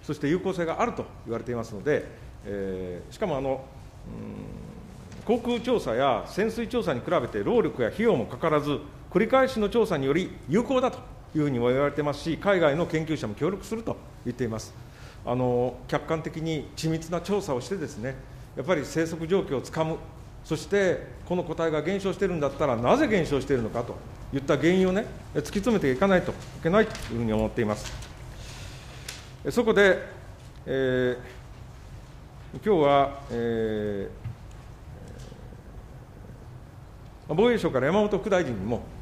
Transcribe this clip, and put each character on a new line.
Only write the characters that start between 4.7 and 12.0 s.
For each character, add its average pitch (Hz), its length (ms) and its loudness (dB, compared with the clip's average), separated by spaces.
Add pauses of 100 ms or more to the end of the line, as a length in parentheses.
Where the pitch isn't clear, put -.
ん、 240 160 2
航 - 20 -
空 240 200 0
調 233 220 2
査 117 140 0
や 123 320 4
潜 214 220 0
水 220 200 -4
調 240 120 0
査 175 120 0
に 120 80 -2
比 - 80 -8
べ 151 180 2
て 101 160 -2
労 220 180 4
力 151 200 0
や 110 80 4
費 202 140 -2
用 220 120 6
も 113 100 0
か 120 120 -10
か 165 120 0
ら 151 120 4
ず、 143 180 0 (320)
繰 180 80 4
り 220 80 4
返 262 220 6
し 240 100 -4
の 208 80 2
調 226 180 4
査 175 120 0
に 135 80 0
よ 135 80 4
り 185 180 0 (160)
有 190 160 4
効 254 160 2
だ 247 120 2
と - 80 -10 (360)
い 156 40 2
う - 20 4
ふ 147 40 4
う 147 40 4
に 123 100 2
も 120 100 6
言 127 100 4
わ 143 80 6
れ 143 40 2
て 147 120 0